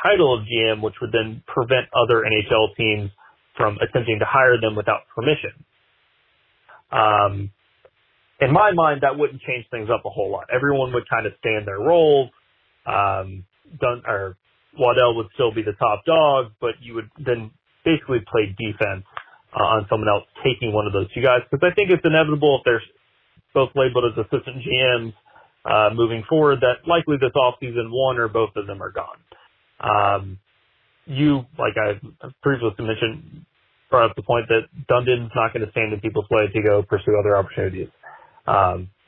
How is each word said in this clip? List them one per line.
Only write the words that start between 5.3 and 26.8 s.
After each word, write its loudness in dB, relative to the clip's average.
Um, 2
in 2
my 4
mind, 0
that 0
wouldn't -2
change -8
things -6
up -2
a -8
whole -4
lot. -8
Everyone 0
would -4
kind -2
of -6
stay -2
in -6
their -8
roles. 4
Um, -2
Dun-, -2
or -6
Waddell 4
would -4
still 0
be -4
the -4
top -2
dog, 4
but -4
you -18
would -10
then -4
basically 0
play 0
defense, -6
uh, 0
on 2
someone 0
else 2
taking -2
one 0
of -4
those -2
two -4
guys. 4
'Cause -2
I 2
think 0
it's 2
inevitable 2
if -16
they're 2
both 2
labeled 2
as -4
assistant -6
G -8
Ms, 0
uh, 4
moving 0
forward, 4
that 0